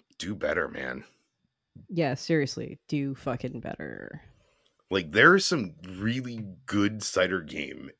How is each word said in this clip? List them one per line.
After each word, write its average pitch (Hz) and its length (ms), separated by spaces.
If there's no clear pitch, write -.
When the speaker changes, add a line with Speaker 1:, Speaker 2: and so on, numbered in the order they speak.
Speaker 1:
do 98 180
better, 76 320
man. 64 360
Speaker 2:
Yeah, 160 260
seriously, 139 720
do 139 280
fucking 127 440
better. - 600
Speaker 1:
Like, 90 220
there 160 240
is 190 100
some 107 300
really 113 600
good 101 380
cider 92 380
game 73 580